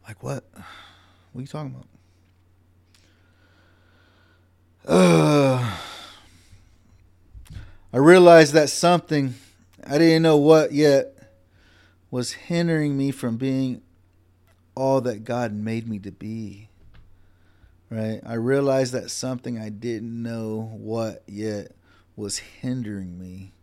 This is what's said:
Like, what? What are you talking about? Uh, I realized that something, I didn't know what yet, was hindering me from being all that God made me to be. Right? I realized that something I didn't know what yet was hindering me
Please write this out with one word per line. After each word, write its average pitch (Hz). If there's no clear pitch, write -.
Like, -
what? 135
What -
are 127
you 135
talking 143
about? 123
Uh, 151
I -
realized 165
that 151
something, 156
I 143
didn't 165
know 160
what 151
yet, 143
was 123
hindering 160
me 139
from 120
being 131
all 135
that 113
God 120
made 110
me 107
to 98
be. 107
Right? 110
I 117
realized 135
that -
something 127
I 107
didn't 117
know 113
what 107
yet 104
was 101
hindering 104
me 92